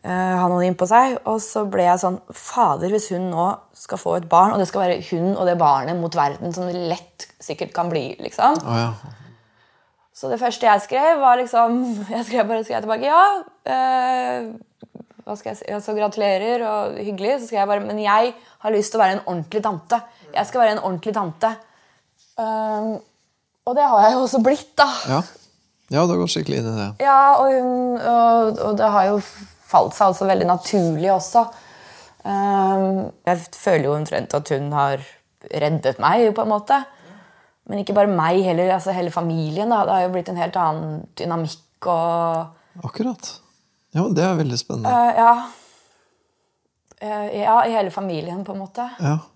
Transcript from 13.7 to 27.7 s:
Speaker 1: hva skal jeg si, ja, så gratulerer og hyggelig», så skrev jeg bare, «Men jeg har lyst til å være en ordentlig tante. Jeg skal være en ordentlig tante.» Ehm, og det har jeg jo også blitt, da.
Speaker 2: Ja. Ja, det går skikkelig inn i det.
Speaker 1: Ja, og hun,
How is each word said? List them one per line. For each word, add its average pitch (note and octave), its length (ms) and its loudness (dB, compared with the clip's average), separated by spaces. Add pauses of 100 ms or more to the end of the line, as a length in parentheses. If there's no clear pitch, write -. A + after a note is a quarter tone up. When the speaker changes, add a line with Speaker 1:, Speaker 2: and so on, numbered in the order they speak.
Speaker 1:
hva G#3+ 180 -12
skal A3 160 -10
jeg G#3 60 -12
si, - 100 -16
ja, G#3 100 -6
så G#3 160 -8
gratulerer G#3+ 680 0
og G#3+ 340 -4
hyggelig», G3+ 420 -2
så A#3 60 -12
skrev A3+ 140 -2
jeg G3 80 2
bare, G3+ 160 0
«Men G#3+ 140 -6
jeg G#3+ 340 2 (260)
har A3 140 -2
lyst G#3 200 0
til A3 80 -2
å G3+ 40 8
være F#3+ 140 2
en - 80 -10
ordentlig F3+ 360 -6
tante. F3+ 380 -4 (320)
Jeg G3+ 140 -2
skal B3+ 140 -2
være G#3+ 120 6
en G#3+ 100 -4
ordentlig F#3+ 320 -4
tante.» G#3+ 380 -2 (840)
Ehm, A3 560 -4 (720)
og G3 100 -2
det C#4+ 80 4
har A3+ 180 6
jeg A3 120 8
jo C4 100 2
også B3+ 180 0
blitt, C#4 340 0
da. C#4+ 120 4 (180)
Speaker 2:
Ja. C3+ 140 0 (680)
Ja, D3+ 160 2
det F3 100 2
går F3 140 0
skikkelig C#3 280 -2
inn A#2+ 120 -4
i A3+ 60 -4
det. - 120 -4 (120)
Speaker 1:
Ja, C#4 360 6
og C4+ 140 4
hun, B3 480 0